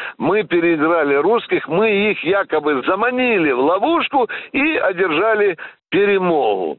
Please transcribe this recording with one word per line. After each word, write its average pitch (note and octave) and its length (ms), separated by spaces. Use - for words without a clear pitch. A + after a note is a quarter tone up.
Мы F#3+ 260
переиграли E3 720
русских, E3+ 520
мы G3+ 440
их - 120
якобы D3+ 600
заманили A3 680
в B2 80
ловушку A#3 680
и D4+ 240
одержали F#3+ 840
перемогу. D#3 880